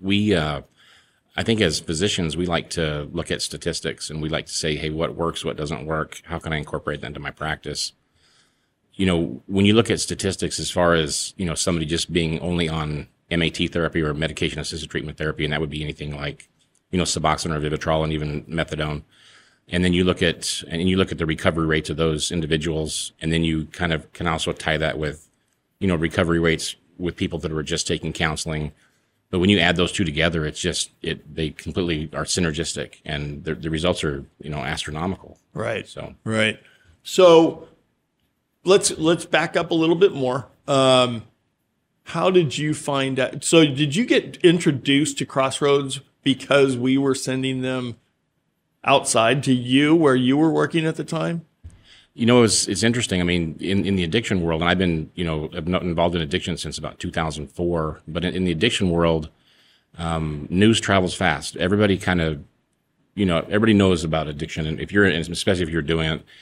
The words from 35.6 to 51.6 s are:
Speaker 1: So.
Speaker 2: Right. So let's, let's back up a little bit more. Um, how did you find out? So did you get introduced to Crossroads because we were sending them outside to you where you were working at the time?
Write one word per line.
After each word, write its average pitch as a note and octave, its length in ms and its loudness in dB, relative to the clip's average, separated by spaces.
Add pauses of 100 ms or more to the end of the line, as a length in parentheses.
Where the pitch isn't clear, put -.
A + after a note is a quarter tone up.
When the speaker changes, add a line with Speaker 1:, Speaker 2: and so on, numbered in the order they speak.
Speaker 1:
So. - 360 -14
Speaker 2:
Right. A2 360 0 (440)
So E3 640 6 (960)
let's, - 340 4
let's E3 300 2
back D#3+ 280 2
up E3+ 140 0
a F3 60 0
little E3 180 4
bit E3 220 4
more. C3 320 -2 (200)
Um, C3 580 4 (800)
how F3 260 0
did E3+ 260 4
you D3+ 160 -2
find C3+ 460 -2
out? C3 240 -2
So E3 200 6
did C#3+ 320 0
you A3+ 80 2
get - 340 0
introduced D3 800 0
to C#3+ 80 -6
Crossroads C#3 720 0 (240)
because C3+ 520 2
we C3 220 0
were C#3 160 2
sending C3 480 -4
them B2+ 360 -6 (880)
outside B2+ 600 4
to C3+ 100 2
you C3 420 4
where D3 200 6
you B2+ 200 4
were D#3+ 140 4
working D3+ 380 0
at D#3+ 80 -2
the D#3 80 -6
time? E3 420 -4 (680)